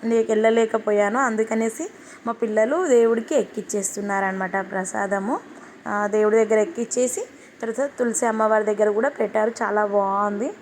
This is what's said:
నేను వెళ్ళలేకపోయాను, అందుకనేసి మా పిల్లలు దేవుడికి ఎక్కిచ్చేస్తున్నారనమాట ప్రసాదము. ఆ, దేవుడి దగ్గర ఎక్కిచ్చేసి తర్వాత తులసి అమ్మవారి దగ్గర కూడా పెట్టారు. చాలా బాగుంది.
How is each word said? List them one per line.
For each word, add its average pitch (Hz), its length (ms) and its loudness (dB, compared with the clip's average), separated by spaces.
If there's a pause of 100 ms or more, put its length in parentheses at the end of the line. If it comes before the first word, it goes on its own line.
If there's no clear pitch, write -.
నేను 226 260 2
వెళ్ళలేకపోయాను, 220 880 2
అందుకనేసి 226 680 -2 (380)
మా 233 60 -4
పిల్లలు 226 540 0
దేవుడికి 233 480 4
ఎక్కిచ్చేస్తున్నారనమాట 196 1400 -4
ప్రసాదము. 196 680 -4 (480)
ఆ, 208 200 -2
దేవుడి 214 280 2
దగ్గర 220 240 4
ఎక్కిచ్చేసి 240 640 -2 (400)
తర్వాత 240 280 -4 (100)
తులసి 240 260 0
అమ్మవారి 220 380 2
దగ్గర 214 280 2
కూడా 226 180 0
పెట్టారు. 220 420 -2 (100)
చాలా 208 240 0
బాగుంది. 202 760 -2